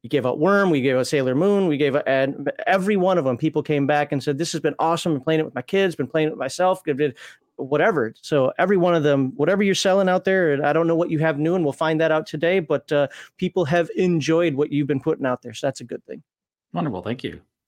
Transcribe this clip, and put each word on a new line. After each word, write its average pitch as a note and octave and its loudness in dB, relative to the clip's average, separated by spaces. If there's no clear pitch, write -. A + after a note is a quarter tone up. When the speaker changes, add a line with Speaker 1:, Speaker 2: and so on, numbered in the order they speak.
Speaker 1:
we A#2+ -14
gave C3 0
out B2+ -2
Worm, G3 4
we D3+ 2
gave B2+ 2
out B2+ 0
Sailor C3 0
Moon, G3 2
we D3 0
gave C3+ 0
out, D3 0
and C3+ 0
every G3 2
one F#3 2
of D3+ 0
them, B2+ 0
people D#3 -2
came C#3+ 0
back D3 0
and C#3+ -2
said, C#3+ -2
"This D#3+ -4
has E3 -6
been D3+ -2
awesome. E3 0
Been C#3 -2
playing D#3+ 0
it D#3 0
with - -12
my B2 -6
kids, G3 0
been C3 -6
playing D#3 0
it D#3 -2
with - -10
myself, F3+ 0
good, C#3+ -4
good," C#3+ -2
whatever. C#3+ 0
So C3+ 0
every G3 2
one F3 2
of D3+ 2
them, C#3 2
whatever F3+ 2
you're G3 2
selling F#3+ 2
out F#3 2
there, F#3 2
and C#3+ 0
I C#3+ 2
don't E3 2
know E3 2
what F3 0
you D#3+ -2
have D#3+ 0
new, D#3+ 0
and F#3 0
we'll C#3+ 0
find D#3+ 0
that D#3+ 2
out D#3 0
today, E3 0
but, D3+ -2
uh, C#3+ 2
people F#3 -2
have E3+ 0
enjoyed E3 2
what D3+ -2
you've C#3+ 0
been C#3+ 0
putting D#3 -2
out B2+ -2
there. A#2 -16
So C#3 -4
that's - -8
a B2+ -16
good - -12
thing. - -16
Speaker 2:
Wonderful. C#3+ -6
Thank A#2+ -8
you. - -10